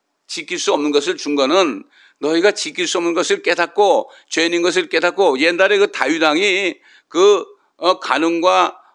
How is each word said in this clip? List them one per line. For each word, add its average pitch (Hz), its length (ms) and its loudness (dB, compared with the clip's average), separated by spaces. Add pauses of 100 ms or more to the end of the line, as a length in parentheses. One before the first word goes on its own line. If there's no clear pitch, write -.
(280)
지킬 170 320 -10
수 196 140 -2
없는 147 180 -2
것을 147 260 0
준 147 180 -4
거는 139 480 0 (360)
너희가 165 320 2
지킬 170 340 -8
수 185 120 -4
없는 170 160 -2
것을 196 280 -2
깨닫고 170 680 0 (160)
죄인인 170 340 -2
것을 175 280 -2
깨닫고 175 500 0
옛날에 180 380 2
그 202 140 2
다윗 151 300 -2
왕이 180 580 0 (280)
그, 190 380 2 (320)
어, 175 220 -2
간음과, 170 800 0 (160)